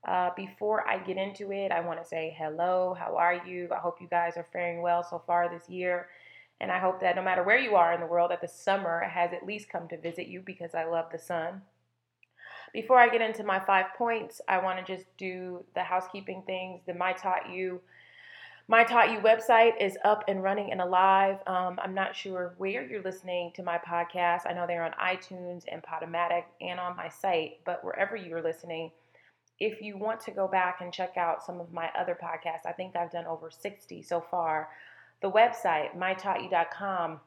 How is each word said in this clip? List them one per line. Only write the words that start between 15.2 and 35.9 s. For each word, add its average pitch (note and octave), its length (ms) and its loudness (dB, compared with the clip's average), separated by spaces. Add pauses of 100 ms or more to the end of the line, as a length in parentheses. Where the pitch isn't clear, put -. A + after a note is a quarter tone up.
the F#3 100 -2
housekeeping F#3 600 -4
things. F#3 420 -6
The F3+ 80 -6
My F3+ 180 0
Taught F#3 380 -2
You, F#3 320 -6 (840)
My A3+ 160 8
Taught A#3 280 6
You G#3+ 80 -2
website A3+ 600 6
is F#3+ 240 2
up G#3+ 240 4
and G3 140 0
running G3+ 300 0
and F#3 100 -2
alive. F#3+ 640 6
Um, F#3 340 -2
I'm F#3+ 140 -6
not F#3+ 220 -2
sure F3+ 420 -6
where G3 260 -4
you're G3 200 -8
listening F3+ 500 -6
to - 80 -12
my E3+ 160 -2
podcast. F3 680 0
I F3 60 -4
know F3 120 -4
they're E3+ 180 -2
on D#3+ 100 -4
iTunes F3+ 760 -6
and E3+ 120 -10
Podomatic E3+ 640 -2 (140)
and F3+ 200 -8
on F3 180 -6
my E3+ 100 -8
site, E3+ 560 -2
but F3 220 -6
wherever G3 300 -4
you're E3 260 -8
listening, E3 480 -6 (720)
if G#3+ 240 -4
you G#3 160 -12
want A3 220 -4
to G#3 100 -10
go F#3+ 160 0
back F#3 340 0
and F3 100 -8
check F3+ 240 -6
out E3+ 280 0
some F3+ 160 -10
of E3+ 120 -12
my E3 240 -6
other F3 240 -2
podcasts, E3 480 -8
I E3+ 40 -6
think F#3 240 -10
I've E3+ 160 -2
done E3+ 160 -8
over E3 240 -8
sixty F3+ 500 -14
so E3+ 180 -2
far. D#3+ 500 -2 (520)
The G3 80 0
website, F#3 680 4